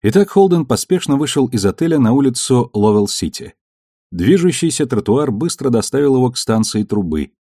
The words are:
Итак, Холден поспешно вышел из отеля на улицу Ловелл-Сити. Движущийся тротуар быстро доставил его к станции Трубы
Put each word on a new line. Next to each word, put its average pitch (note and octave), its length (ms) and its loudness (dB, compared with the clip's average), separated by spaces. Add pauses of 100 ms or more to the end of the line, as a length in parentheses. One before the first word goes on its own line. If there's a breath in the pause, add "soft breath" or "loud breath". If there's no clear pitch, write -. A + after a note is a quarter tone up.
Итак, G3 280 2
Холден F3 340 2
поспешно C#3 520 -2
вышел C#3 300 0
из G#2+ 200 -4
отеля D#3+ 320 0
на A#2 140 2
улицу C3+ 600 0
Ловелл-Сити. G#2 800 -2 (560)
Движущийся E3 760 0
тротуар B2 440 0
быстро C3+ 380 -4
доставил C3+ 480 2
его B2+ 140 2
к B2+ 80 -10
станции A2 440 -2
Трубы E2+ 500 -4 (120)